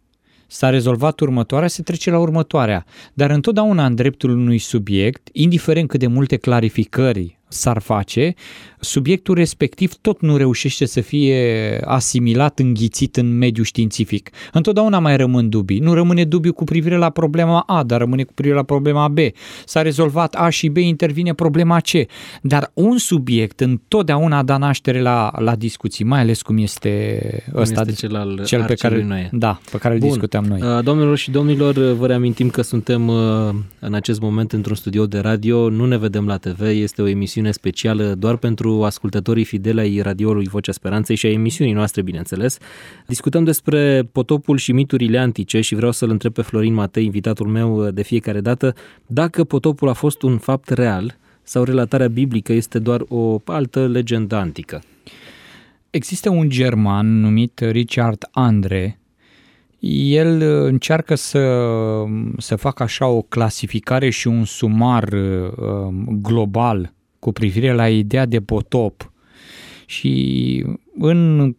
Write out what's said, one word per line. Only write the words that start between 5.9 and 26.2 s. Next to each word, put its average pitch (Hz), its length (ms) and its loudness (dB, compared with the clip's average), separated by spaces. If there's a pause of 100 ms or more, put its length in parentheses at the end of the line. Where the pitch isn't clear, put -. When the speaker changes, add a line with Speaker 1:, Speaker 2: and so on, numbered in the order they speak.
Speaker 1:
de 127 60 0
multe 131 300 2
clarificări 113 1000 0 (140)
s-ar 117 300 -2
face, 113 560 0 (460)
subiectul 180 540 0
respectiv 170 600 0
tot - 260 -2
nu 151 160 2
reușește 135 480 0
să 123 160 -2
fie 120 840 0
asimilat, 123 720 0
înghițit 123 580 0
în 120 220 2
mediul 117 260 0
științific. 107 680 -2 (220)
Întotdeauna 190 460 2
mai 147 180 4
rămân 127 320 2
dubii. 101 300 0
Nu 165 160 4
rămâne 175 300 4
dubiu 165 280 2
cu - 120 -4
privire 165 320 0
la 170 140 2
problema 165 500 2
A, 175 220 0
dar 120 180 2
rămâne 127 220 0
cu - 100 -6
privire 143 240 0
la 139 60 2
problema 147 460 2
B. 147 100 0 (460)
S-a - 180 0
rezolvat 156 520 0
A 170 140 2
și 160 200 0
B, 147 80 0
intervine 170 580 0
problema 165 460 2
C. - 80 -6 (540)
Dar 139 320 0
un 226 240 2
subiect 123 600 0
întotdeauna 147 840 2
da 139 140 2
naștere 135 440 0
la, 120 380 2
la 113 180 2
discuții, 110 480 -4
mai 135 160 2